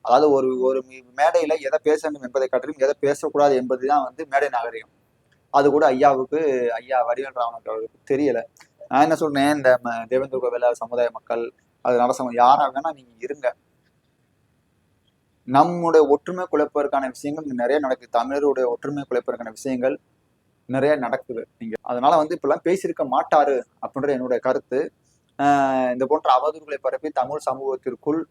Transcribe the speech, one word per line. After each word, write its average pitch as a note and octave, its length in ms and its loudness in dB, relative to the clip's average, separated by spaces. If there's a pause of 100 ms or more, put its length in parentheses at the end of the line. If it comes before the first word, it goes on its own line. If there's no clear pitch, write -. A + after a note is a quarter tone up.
அதாவது C#3 300 4
ஒரு, C3 300 2
ஒரு C3 240 0 (320)
மேடையில D#3+ 440 2
எதை C#3 240 -2
பேசணும் D3+ 380 0
என்பதை C3 260 -2
காட்டிலும் C3+ 300 -4
எதை C3+ 220 2
பேசக்கூடாது C#3+ 560 2
என்பதுதான் C3 480 0
வந்து D3 220 -10
மேடை C#3 220 0
நாகரிகம். A#2 440 -8 (580)
அது C#3+ 200 4
கூட D3+ 160 4
ஐயாவுக்கு, C3 840 2
ஐயா B2 300 -2
வடிவேல் B2 320 -4
ராவணன் A#2 300 -6
அவர்களுக்கு A2 520 -6
தெரியல. C3 260 0 (460)
நான் C3+ 140 2
என்ன D#3+ 120 2
சொல்றேன், D3 420 0
இந்த B2+ 280 4
ம-, A#2 240 -6
தேவேந்திர C3 300 -2
குல B2 120 -2
வேளாளர் A#2+ 240 0
சமுதாய A#2 380 -2
மக்கள், A#2 400 -8 (300)
அது B2 160 2
நரசம-, B2 360 0
யாரா C3+ 360 4
வேணா D3 240 -8
நீங்க B2+ 240 -20
இருங்க, B2+ 360 -6 (1900)
நம்முடைய D#3+ 640 4
ஒற்றுமை F3+ 460 -2
குலைப்பதற்கான C#3+ 560 -2
விஷயங்கள் D3 360 -8
இங்க B2+ 180 -4
நிறைய C3+ 180 2
நடக்குது. B2+ 380 -4
தமிழருடைய C3 480 0
ஒற்றுமை C#3 360 -6
குலைப்பதற்கான A#2+ 480 -4
விஷயங்கள் C3 500 -4 (680)
நிறைய C#3 300 2
நடக்குது. B2 500 -6 (120)
நீங்க A2 240 -10
அதனால B2+ 340 2
வந்து D#3 180 0
இப்பெல்லாம் D3+ 300 -2
பேசியிருக்க E3+ 380 -2
மாட்டாரு C#3+ 600 2 (180)
அப்படின்ற C#3 280 -6
என்னுடைய B2+ 340 -2
கருத்து. C3 500 -2 (460)
ஆஹ், C3+ 540 2
இந்த B2+ 140 -2
போன்ற D3+ 260 0
அவதூறுகளை D3+ 480 0
பரப்பி C3+ 300 -4
தமிழ் C#3+ 400 -4
சமூகத்திற்குள் C3+ 680 -4 (100)